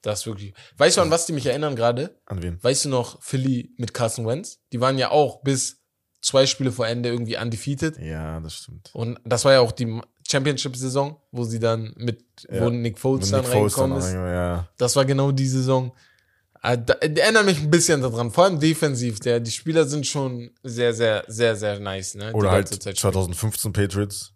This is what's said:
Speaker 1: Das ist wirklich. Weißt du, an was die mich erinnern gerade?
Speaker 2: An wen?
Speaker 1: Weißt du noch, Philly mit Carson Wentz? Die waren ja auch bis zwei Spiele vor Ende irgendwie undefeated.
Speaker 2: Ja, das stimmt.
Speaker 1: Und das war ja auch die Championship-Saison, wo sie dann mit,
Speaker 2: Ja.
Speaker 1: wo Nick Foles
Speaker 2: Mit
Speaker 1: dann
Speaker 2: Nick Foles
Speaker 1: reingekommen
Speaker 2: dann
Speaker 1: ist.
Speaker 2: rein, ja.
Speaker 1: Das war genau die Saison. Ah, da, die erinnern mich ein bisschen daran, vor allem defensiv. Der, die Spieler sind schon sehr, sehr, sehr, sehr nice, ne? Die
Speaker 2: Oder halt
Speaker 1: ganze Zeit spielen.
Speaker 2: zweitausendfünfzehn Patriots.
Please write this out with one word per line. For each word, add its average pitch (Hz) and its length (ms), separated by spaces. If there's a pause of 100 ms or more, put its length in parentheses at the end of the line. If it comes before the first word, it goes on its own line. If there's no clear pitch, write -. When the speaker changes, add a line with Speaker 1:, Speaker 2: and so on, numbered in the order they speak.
Speaker 1:
Das 104 180
ist - 60
wirklich. 101 260 (260)
Weißt 170 180
du, 196 40
an 160 100
was 165 160
die 180 60
mich 135 140
erinnern 143 300
gerade? 120 500
Speaker 2:
An 95 160
wen? 87 200
Speaker 1:
Weißt 135 220
du 147 40
noch, 127 340
Philly 131 540
mit 117 180
Carson 113 320
Wentz? 139 320 (140)
Die 120 80
waren 131 180
ja 127 120
auch 143 320
bis 135 360 (420)
zwei 135 260
Spiele 131 260
vor 113 160
Ende 120 220
irgendwie 120 260
undefeated. 139 640
Speaker 2:
Ja, 80 420
das 78 140
stimmt. - 400
Speaker 1:
Und 117 300
das 117 200
war 139 80
ja 131 80
auch 117 120
die 117 280 (280)
Championship-Saison, 135 920 (100)
wo 120 140
sie 113 160
dann 113 360
mit, 117 280 (260)
Speaker 2:
Ja. 117 120
Speaker 1:
wo 120 80
Nick 117 280
Foles 131 280
Speaker 2:
Mit 98 80
Speaker 1:
dann 135 80
Speaker 2:
Nick 123 100
Foles 107 260
Speaker 1:
reingekommen - 220
Speaker 2:
dann 90 80
Speaker 1:
ist. 92 80
Speaker 2:
rein, 90 180
ja. 87 340 (100)
Speaker 1:
Das 123 180
war 135 80
genau 135 260
die 135 160
Saison. 131 480 (720)
Ah, 123 120
da, 117 180
die 156 260
erinnern 214 240
mich 185 140
ein 151 120
bisschen 160 320
daran, 120 280
vor 170 140
allem 185 160
defensiv. 139 600
Der, 117 200
die 117 100
Spieler 160 340
sind 143 220
schon 127 440 (120)
sehr, 120 320
sehr, 110 320
sehr, 113 300
sehr 104 240
nice, 95 340
ne? 101 140
Die 113 60
Speaker 2:
Oder 101 180
halt 98 140
Speaker 1:
ganze 98 140
Zeit 98 180
spielen. 98 140
Speaker 2:
zweitausendfünfzehn 95 600
Patriots. 101 640